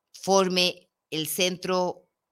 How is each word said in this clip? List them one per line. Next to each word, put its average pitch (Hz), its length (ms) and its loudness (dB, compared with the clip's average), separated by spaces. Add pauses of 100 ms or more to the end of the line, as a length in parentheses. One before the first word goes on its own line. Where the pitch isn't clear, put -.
(120)
forme 185 800 0 (220)
el 156 160 -6
centro 180 840 -2 (220)